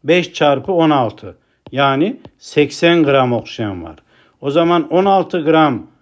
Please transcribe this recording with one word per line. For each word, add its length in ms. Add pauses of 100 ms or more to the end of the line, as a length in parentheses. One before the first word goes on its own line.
Beş 300
çarpı 380
on 180
altı. 480 (340)
Yani 460 (200)
seksen 680
gram 300
oksijen 500
var. 120 (460)
O 100
zaman 380
on 160
altı 360
gram 460 (140)